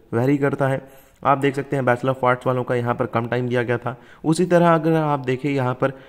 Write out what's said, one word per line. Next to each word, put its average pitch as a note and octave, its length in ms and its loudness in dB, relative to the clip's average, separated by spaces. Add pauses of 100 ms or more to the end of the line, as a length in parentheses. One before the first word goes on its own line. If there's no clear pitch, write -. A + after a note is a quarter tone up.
(140)
वेरी C3 240 2
करता C#3 300 0
है। C3+ 140 -2 (420)
आप C#3 140 4
देख C3+ 180 0
सकते C#3 200 -6
हैं C3+ 80 -2
Bachelor B2 300 2
of B2+ 120 -4
Arts B2 220 2
वालों B2+ 160 0
का B2 120 -2
यहाँ A#2+ 200 -2
पर B2 120 -2
कम A#2 200 -2
टाइम B2 220 -4
दिया A#2+ 140 0
गया A#2+ 140 -2
था, B2 200 -8 (280)
उसी D#3+ 200 2
तरह F3 240 4
अगर E3 240 2
आप D3 320 0
देखें C3 240 -2
यहाँ B2+ 240 0
पर C3+ 200 -2 (160)